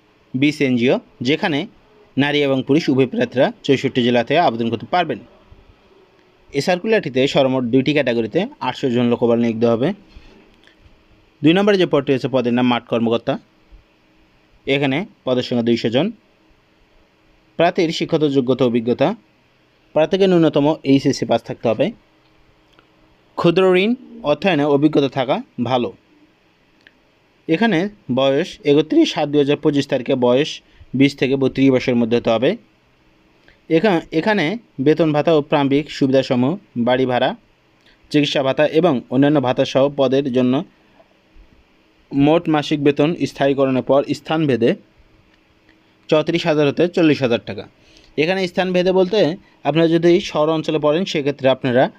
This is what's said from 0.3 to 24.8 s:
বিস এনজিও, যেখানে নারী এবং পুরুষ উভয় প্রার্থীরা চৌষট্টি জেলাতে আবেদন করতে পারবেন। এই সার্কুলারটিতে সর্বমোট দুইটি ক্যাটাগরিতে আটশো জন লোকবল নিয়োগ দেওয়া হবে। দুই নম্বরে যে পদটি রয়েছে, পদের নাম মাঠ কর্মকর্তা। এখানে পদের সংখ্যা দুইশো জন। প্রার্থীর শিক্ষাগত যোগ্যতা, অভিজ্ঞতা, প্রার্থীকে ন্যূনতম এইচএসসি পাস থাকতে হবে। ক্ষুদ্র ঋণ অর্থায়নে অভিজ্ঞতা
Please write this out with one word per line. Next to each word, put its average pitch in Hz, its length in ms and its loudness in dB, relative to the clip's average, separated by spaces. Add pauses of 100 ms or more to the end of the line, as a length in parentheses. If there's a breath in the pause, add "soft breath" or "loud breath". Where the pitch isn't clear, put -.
বিস 143 260 -2
এনজিও, 131 400 2 (200)
যেখানে 151 460 -2 (500)
নারী 143 260 0
এবং 135 240 0
পুরুষ 156 220 2
উভয় 135 180 2
প্রার্থীরা 127 400 -2 (160)
চৌষট্টি 131 400 -2
জেলাতে 120 360 0
আবেদন 120 320 0
করতে 117 200 -6
পারবেন। 160 280 -4 (1300)
এই 139 80 -2
সার্কুলারটিতে 180 680 -2
সর্বমোট 131 380 0
দুইটি 135 280 0
ক্যাটাগরিতে 123 480 -2 (200)
আটশো 127 300 -6
জন 120 220 0
লোকবল 117 260 0
নিয়োগ 117 200 -2
দেওয়া 117 180 2
হবে। 123 120 -2 (1500 soft breath)
দুই 151 100 4
নম্বরে 202 240 2
যে 180 100 0
পদটি 143 260 0
রয়েছে, 131 160 -2
পদের 120 260 0
নাম 123 120 2
মাঠ 120 200 0
কর্মকর্তা। 117 480 -2 (1300)
এখানে 139 320 -2 (260)
পদের 127 220 -2
সংখ্যা 120 220 -2
দুইশো 117 220 0
জন। 135 160 0 (1500)
প্রার্থীর 170 360 0
শিক্ষাগত 151 380 -2
যোগ্যতা, 131 340 0
অভিজ্ঞতা, 120 440 0 (840)
প্রার্থীকে 185 320 2
ন্যূনতম 160 400 2 (160)
এইচএসসি 135 440 0
পাস 117 160 0
থাকতে - 260 -10
হবে। 113 180 0 (1500)
ক্ষুদ্র 175 240 2 (140)
ঋণ 196 140 2 (320)
অর্থায়নে 147 420 0
অভিজ্ঞতা 147 440 2